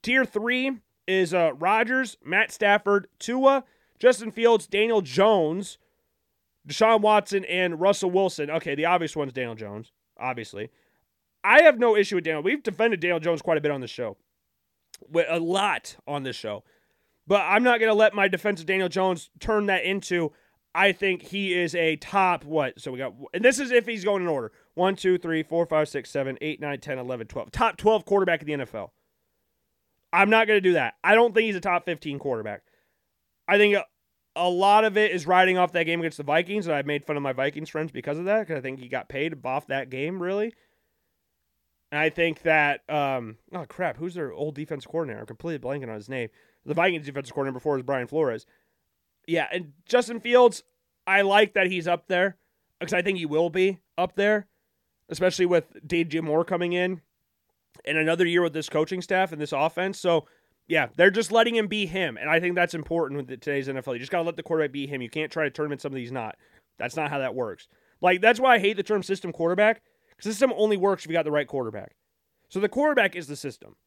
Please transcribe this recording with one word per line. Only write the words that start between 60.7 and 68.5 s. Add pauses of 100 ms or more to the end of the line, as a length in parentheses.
they're
just
letting
him
be
him,
and
I
think
that's
important
with
the,
today's
N
F
L.
You
just
gotta
let
the
quarterback
be
him.
You
can't
try
to
turn
him
into
something
he's
not. (400)
That's
not
how
that
works. (320)
Like,
that's
why